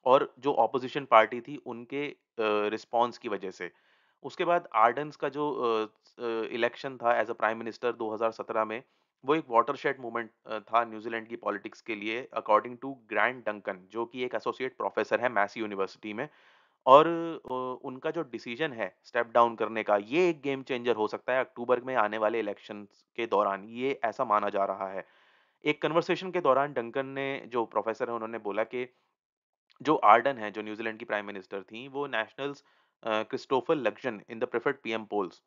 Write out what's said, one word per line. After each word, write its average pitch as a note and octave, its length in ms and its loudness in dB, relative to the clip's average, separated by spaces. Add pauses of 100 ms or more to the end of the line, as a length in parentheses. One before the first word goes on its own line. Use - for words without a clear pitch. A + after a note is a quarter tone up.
और C3+ 340 6
जो C3+ 140 -2
अपोजिशन B2+ 520 0
पार्टी A2+ 360 6
थी, C#3+ 160 -14
उनके, B2 540 -8
अ, - 60 -18 (240)
रिस्पॉन्स A2 760 0
की A#2+ 100 -10
वजह G2 220 -6
से। F2+ 220 -12 (500)
उसके C#3+ 220 -6
बाद E3+ 300 0
आर्डन्स A#2+ 420 4
का D3+ 120 -4
जो, D3 240 -2
अ, A2+ 340 0 (360)
अ, - 20 -8 (200)
इलेक्शन A#2+ 520 -2
था A#2 280 2
as A2 60 -6
a A2+ 60 -2
prime A2+ 260 0
minister A#2 340 -4
दो A2 180 -4
हज़ार A2+ 160 0
सत्रह A2 340 -2
में, A2 180 -6 (420)
वो C#3 100 2
एक D#3+ 140 -2
वॉटरशेड C3 520 2
मोमेंट, A#2 300 -6 (160)
अ, A2 120 -6
था A2 260 2
न्यूजीलैंड A2 440 -8
की A#2 80 -10
पॉलिटिक्स G#2 440 -6
के A2+ 140 -8
लिए, A2 340 -6 (100)
according A2 340 2
to C3+ 220 -12 (140)
ग्रैंट A2+ 380 -2
डंकन, G2 440 -8
जो A2+ 160 -4
कि B2 180 -6
एक B2 100 -6
एसोसिएट B2+ 420 -6
प्रोफेसर G#2+ 440 0
है A#2+ 80 0
मैसी G#2 320 0
यूनिवर्सिटी G#2 520 -6
में। B2 160 -6 (580)
और, C#3+ 200 10 (400)
अ, B2+ 380 -6
उनका C3 260 -6
जो D#3+ 120 -4
डिसीजन B2 500 -6
है G#2+ 320 -6
स्टेप A#2+ 220 -2
डाउन A#2 300 6
करने A2 260 -2
का, G#2 140 4
ये C3 320 2
एक D#3 120 -2
गेम C3+ 220 -4
चेंजर A#2+ 340 -2
हो G#2+ 120 0
सकता - 240 -4
है C3 80 2
अक्टूबर B2 400 0
में C3 140 -8
आने A2 240 2
वाले A2 200 2
इलेक्शंस G#2 680 -8 (120)
के A#2 100 -2
दौरान, G2+ 380 2
ये B2 400 -4
ऐसा A#2 200 -2
माना G#2 240 4
जा G2 160 0
रहा G2 240 -4
है। F#2+ 180 -8 (580)
एक D3+ 180 0
कन्वर्सेशन E3+ 480 0
के F3 100 -2
दौरान C#3+ 320 4
डंकन B2+ 340 -4
ने, C3+ 400 -6
जो A#2 180 -2
प्रोफेसर A2 440 -2
हैं, A#2 60 -4
उन्होंने A2+ 240 -6
बोला G#2+ 260 -4
कि B2 300 -8 (880)
जो D3 140 2
आर्डन A#2+ 420 6
हैं, G#2+ 140 -6
जो G#2 100 -8
न्यूजीलैंड G#2+ 360 -8
की A#2 60 -12
प्राइम G#2 200 -4
मिनिस्टर G2 380 -10
थीं, A2+ 260 -16
वो C#3 180 -6
नेशनल्स C3+ 580 -6 (400)
अ, A2 180 0
क्रिस्टोफर B2+ 520 0
लक्जन A2+ 460 -2
in A#2 160 -14
the A#2+ 100 -2
preferred B2 360 -2
पीएम A2 320 -4
polls F#2+ 200 -2 (120)